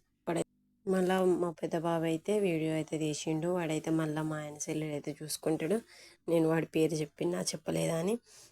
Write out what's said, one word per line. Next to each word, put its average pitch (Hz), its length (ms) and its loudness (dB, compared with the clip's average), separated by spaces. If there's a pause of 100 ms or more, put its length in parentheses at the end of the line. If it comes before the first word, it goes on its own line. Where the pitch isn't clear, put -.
ఇప్పుడై-, 170 360 -4 (400)
మళ్ళా 185 300 2 (200)
మా 175 160 0
పెద్ద 160 260 -4
బాబు 165 280 0
అయితే 160 340 0
వీడియో 160 340 2
అయితే 156 240 -2
తీసిండు. 156 500 -2
వాడైతే 160 440 -2
మళ్ళా 156 320 0
మా 156 140 -4
ఆయన 151 200 -10
సెల్లులు 156 360 -4
అయితే 147 180 -4
చూసుకుంటాడు. 156 640 -2 (500)
నేను 165 220 4
వాడి 160 180 2
పేరు 160 280 2
చెప్పినా 170 460 -2
చెప్పలేదా 165 560 -2
అని, 180 180 0 (360)